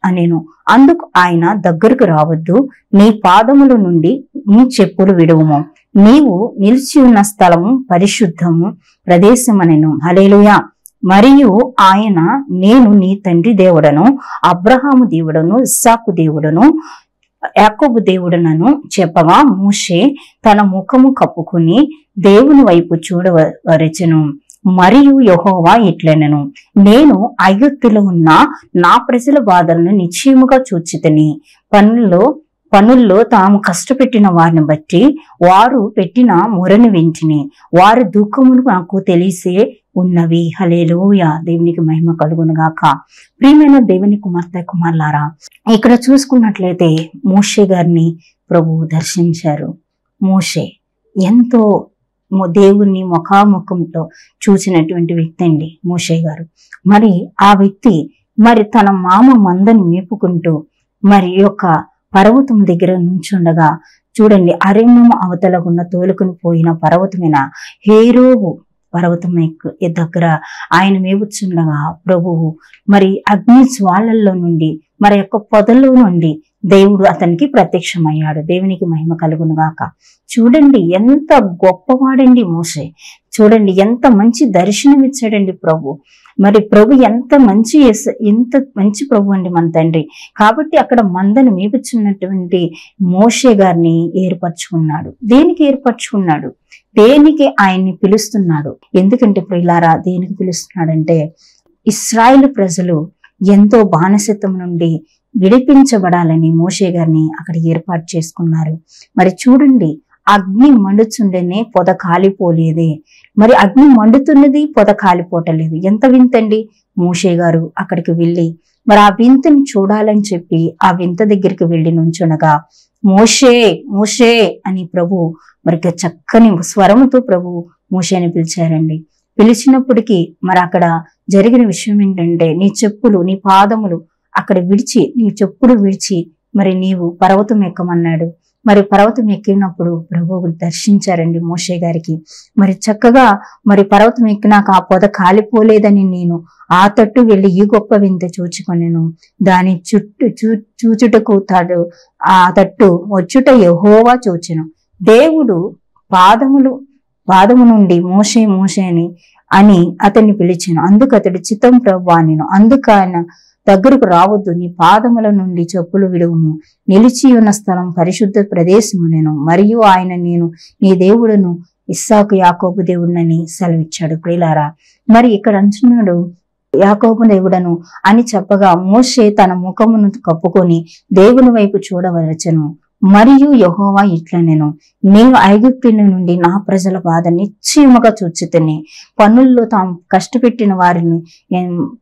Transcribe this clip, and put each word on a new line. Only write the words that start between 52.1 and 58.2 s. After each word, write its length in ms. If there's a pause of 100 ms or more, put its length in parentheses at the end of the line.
మొ-, 180
దేవుణ్ణి 520
ముఖాముఖంతో 1080 (400)
చూసినటువంటి 640
వ్యక్తి 320
అండి 400
మోషే 300
గారు. 300 (420)
మరి 420 (120)
ఆ 120
వ్యక్తి 600 (260)